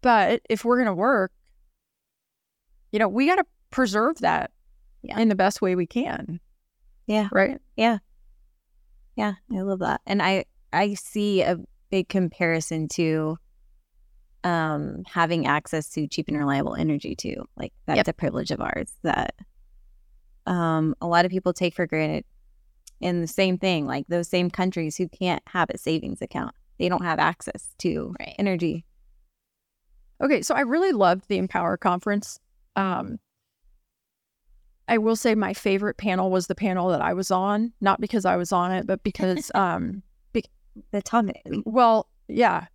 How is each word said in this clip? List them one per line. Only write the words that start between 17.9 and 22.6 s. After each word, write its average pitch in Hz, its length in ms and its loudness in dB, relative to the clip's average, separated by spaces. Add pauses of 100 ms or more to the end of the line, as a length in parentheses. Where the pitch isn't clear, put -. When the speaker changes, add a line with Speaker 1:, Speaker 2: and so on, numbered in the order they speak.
Speaker 1:
Yep. 214 100 4
Speaker 2:
a 156 60 -4
privilege - 380 -4
of - 100 -4
ours - 320 -6 (100)
that, - 320 -2 (1120)
um, 160 560 0
a 170 60 -6
lot 175 180 6
of 180 60 -2
people 185 220 0
take 175 220 -2
for 175 100 0
granted. 156 400 -2 (760)